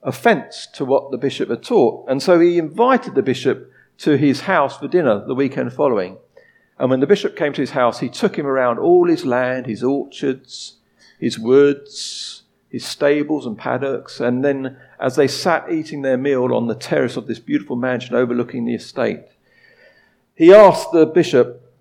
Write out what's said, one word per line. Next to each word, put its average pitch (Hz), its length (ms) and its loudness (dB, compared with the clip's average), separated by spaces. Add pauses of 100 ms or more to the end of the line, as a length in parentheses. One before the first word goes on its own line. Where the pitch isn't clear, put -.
offence - 720 -2
to 151 100 -8
what - 280 -2
the 127 40 -8
bishop 123 320 -4
had 113 140 -6
taught. 165 480 0
And 135 120 -2
so 175 180 4
he 175 180 4
invited 196 560 0
the 131 80 2
bishop 123 500 -4 (260)
to 147 200 2
his 131 240 2
house 156 340 0
for 147 120 -12
dinner 120 360 0
the 123 100 -6
weekend 127 380 -4
following. 113 460 -2 (600)
And 131 120 0
when 131 100 2
the 139 60 2
bishop 196 300 0
came 147 180 -4
to 151 80 -6
his 123 80 -6
house, 123 300 -2
he 127 100 -6
took 196 260 -4
him 147 100 -6
around 127 320 0
all 175 300 4
his 165 160 0
land, 127 420 -2
his 110 160 -8
orchards, - 920 -6 (420)
his 120 200 -6
woods, - 1040 0 (260)
his - 160 -12
stables 147 640 -2
and 110 120 -10
paddocks. 127 640 -6
And 123 240 -2
then 135 320 -4 (220)
as 127 180 -4
they 143 120 4
sat 165 420 -4
eating 156 320 -6
their 135 140 0
meal 127 380 0
on 117 120 -2
the 113 80 -4
terrace 127 420 -2
of 113 100 -10
this 113 120 -8
beautiful 143 380 -6
mansion 127 380 -4
overlooking 120 500 -2
the 120 100 -4
estate, - 500 -6 (1120)
he 165 200 8
asked 208 380 8
the 165 120 6
bishop 147 680 0 (100)